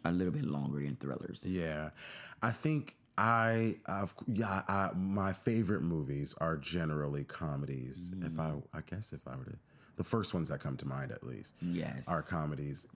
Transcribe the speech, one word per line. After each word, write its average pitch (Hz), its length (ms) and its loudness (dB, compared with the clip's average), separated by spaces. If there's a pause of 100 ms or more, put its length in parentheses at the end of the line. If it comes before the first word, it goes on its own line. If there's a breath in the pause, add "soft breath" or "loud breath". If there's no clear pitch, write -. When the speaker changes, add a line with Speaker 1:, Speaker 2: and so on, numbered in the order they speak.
Speaker 1:
a 85 80 4
little 90 200 4
bit 127 120 0
longer 71 360 0
than 71 160 -2
thrillers. - 480 -4
Speaker 2:
Yeah. 80 460 0 (520 loud breath)
I 117 100 4
think 151 420 0 (240)
I, 113 580 6 (100)
of 98 300 0
cou-, - 120 -8
yeah, 98 400 2
I, 98 260 4
my 95 380 2
favorite 104 500 2
movies 71 580 0
are 82 160 2
generally 73 680 0
comedies. 71 880 -4 (100)
If 82 160 -2
I, 78 120 0
Speaker 1:
Mm. 73 120 -4 (120)
Speaker 2:
I 73 140 -4
guess 104 240 -6
if 69 140 -12
I 64 100 -8
were - 80 -8
to, - 120 -10 (400 loud breath)
the - 80 -2
first - 300 2
ones 82 160 2
that 71 100 -2
come - 160 -2
to - 100 -6
mind 67 240 -2
at - 140 -10
least - 380 -10
Speaker 1:
Yes. 80 440 -2
Speaker 2:
are 80 160 2
comedies. 73 720 -2